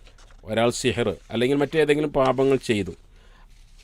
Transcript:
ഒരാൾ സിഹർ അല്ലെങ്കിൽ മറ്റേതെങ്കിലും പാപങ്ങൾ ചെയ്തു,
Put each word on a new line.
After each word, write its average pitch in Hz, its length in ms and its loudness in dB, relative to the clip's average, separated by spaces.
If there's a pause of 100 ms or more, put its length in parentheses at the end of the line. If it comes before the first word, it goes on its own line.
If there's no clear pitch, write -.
(500)
ഒരാൾ 113 180 0 (120)
സിഹർ 120 280 0 (240)
അല്ലെങ്കിൽ 123 300 0
മറ്റേതെങ്കിലും 147 560 0
പാപങ്ങൾ 135 400 2 (120)
ചെയ്തു, 98 240 -2 (880)